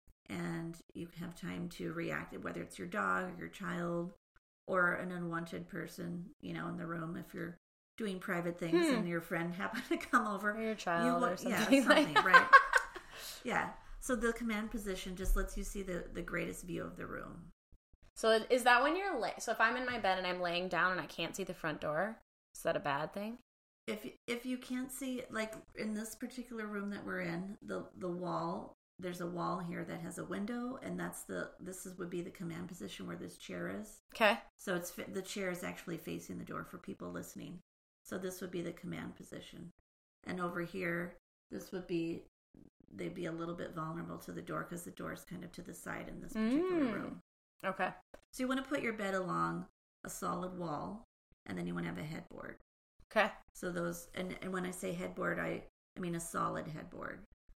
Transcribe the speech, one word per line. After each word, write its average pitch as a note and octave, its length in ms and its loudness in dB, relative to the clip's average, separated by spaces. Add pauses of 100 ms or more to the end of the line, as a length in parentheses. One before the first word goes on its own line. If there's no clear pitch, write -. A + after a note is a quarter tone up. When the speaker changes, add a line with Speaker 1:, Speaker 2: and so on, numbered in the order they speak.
(280)
Speaker 1:
and E3+ 480 -4 (180)
you F3 140 -8 (120)
have E3+ 140 -8
time F3 360 -6
to E3+ 220 -6
react, D#3+ 500 -4
whether E3+ 180 -4
it's - 180 -10
your F#3 100 -8
dog F#3 420 2
or F3 80 -10
your E3 100 -8
child F3 640 -2 (540)
or F3+ 280 4
an F3+ 180 -2
unwanted E3+ 560 -4
person, F3 580 -6 (160)
you F3+ 100 -8
know, E3 160 -4
in F3 80 -4
the E3+ 100 -6
room. E3+ 300 -4
If F#3 160 -10
you're E3+ 240 -6 (400)
doing G3 220 -2
private E3+ 400 -2
things D#4+ 300 4
Speaker 2:
Hmm. C4 80 6
Speaker 1:
and G3+ 120 2
your E3+ 140 0
friend E3+ 320 -2
<laughs> - 0 -
happened G3+ 340 -4
to E4 80 4
come A#3+ 300 2
over, G#3 260 0
Speaker 2:
Or A3 80 -4
your A3 100 0
Speaker 1:
you A3 60 -2
Speaker 2:
child F3 460 4
Speaker 1:
wa-, A#3+ 60 6
Speaker 2:
or F3+ 120 2
Speaker 1:
yeah, G#3 200 2
Speaker 2:
something B3+ 260 8
like C#4+ 120 12
Speaker 1:
something, D4 160 6
Speaker 2:
that. F#4 100 10
Speaker 1:
right? C5 280 12
Speaker 2:
<laughs> C5+ 60 12 (880)
Speaker 1:
Yeah. F3+ 260 2 (300)
So B3+ 140 0
the A#3 180 2
command A3+ 380 -2
position F#3+ 460 -4
just F3+ 200 4
lets F#3 200 2
you G3 80 -2
see - 180 -4
the, F3 300 -4
the F3 100 -4
greatest E3+ 420 -4
view E3+ 200 -4
of E3+ 120 -8
the F3 100 -8
room. - 400 -10 (680)
Speaker 2:
So A3+ 240 6 (100)
is B3 140 8
that B3 180 10
when D#4 140 6
you're F#4+ 220 0
lay-, F#3+ 200 0
so - 140 -2
if A3+ 80 0
I'm A#3 160 6
in B3+ 100 0
my B3 120 0
bed F#3+ 200 4
and F#3 80 0
I'm F3+ 140 0
laying F3 280 2
down F3+ 240 4
and F3 80 0
I D3 60 -4
can't - 280 -4
see F#3+ 100 -4
the F3 100 -4
front D3+ 260 -2
door, F3 380 0 (360)
is - 80 -10
that - 140 2
a G3+ 40 2
bad D3 320 0
thing? A3 260 -4 (500)
Speaker 1:
If, G#3+ 180 -4 (200)
if A#3+ 200 -2
you B3+ 120 0
can't B3+ 340 -4
see, B3+ 380 -4
like, A3 240 -2 (200)
in G#3+ 200 -2
this A3 200 -4
particular A#3 520 -6
room G#3 240 -4
that G3+ 140 -6
we're F#3 180 -2
in, F3+ 400 -4
the, F#3 240 -6 (120)
the F3+ 100 -4
wall, F3 640 -2 (260)
there's F3+ 200 -4
a E3+ 60 -2
wall F3 320 0
here F3 260 -4
that E3 160 -6
has E3+ 180 -6
a F#3+ 60 -6
window, A#3+ 580 -4
and F3+ 160 -4
that's F3 240 -6
the, F3+ 360 -4
this F#3 280 -10
is, F3+ 120 -10
would F3 120 -4
be F3 120 -2
the F#3 80 -8
command E3+ 380 -6
position F#3 380 -8
where F3 100 -6
this F3+ 200 -10
chair F3+ 440 -6
is. - 180 -12 (160)
Speaker 2:
Okay. A3+ 240 6 (200)
Speaker 1:
So G3 180 -2
it's F3 140 -4
fa-, - 220 -8
the F#3+ 100 -4
chair F#3+ 280 -4
is F3 140 -4
actually F3 340 -6
facing E3+ 400 -6
the F3 60 -8
door E3 260 -6
for F3+ 80 -12
people - 320 -8
listening. F3 480 -10 (460)
So G#3 140 -6
this F#3 220 -6
would F3+ 100 -6
be F3 120 -4
the E3+ 100 -4
command F3 440 -8
position. - 540 -14 (540)
And F3+ 160 -4
over F3 200 -2
here, F3 540 -2 (360)
this - 220 -8
would F3+ 140 -6
be, E3 380 0 (720)
they'd F3 200 -6
be F3 120 -4
a E3 60 -2
little E3+ 220 -4
bit F3 200 -8
vulnerable E3+ 440 -4
to F3+ 140 -10
the E3+ 100 -6
door D#3+ 220 -4
'cause E3+ 180 -8
the F3+ 80 -10
door E3+ 220 -8
is E3+ 120 -12
kind F3+ 200 -10
of E3+ 80 -12
to F3 100 -12
the F3 120 -12
side - 340 -8
in F3 120 -10
this - 120 -10
particular D4 520 4
Speaker 2:
Mm. A3+ 100 2
Speaker 1:
room. - 260 -4 (440)
Speaker 2:
Okay. F#3+ 260 0 (420)
Speaker 1:
So C4 100 -4
you B3+ 60 2
wanna C4 140 2
put C#4+ 200 -2
your A3+ 120 0
bed G3 200 0
along E3+ 520 0 (380)
a F3+ 60 -8
solid F3+ 480 -4
wall, F3 460 -4 (420)
and F#3+ 100 -4
then F3 100 -2
you F3 80 -2
wanna - 140 -2
have F3 100 -4
a F3 60 -4
headboard. - 540 -8 (540)
Speaker 2:
Okay. G#3+ 180 6 (240)
Speaker 1:
So F3+ 160 -4
those, E3+ 440 -2
and, F#3 280 -4
and F#3 100 -4
when F#3 140 -2
I F#3 40 -4
say F#3 220 -4
headboard, F3+ 460 -2
I, E3+ 260 -2 (320)
I - 40 -6
mean E3+ 140 0
a E3+ 60 -2
solid E3 480 -2
headboard, - 560 -8 (340)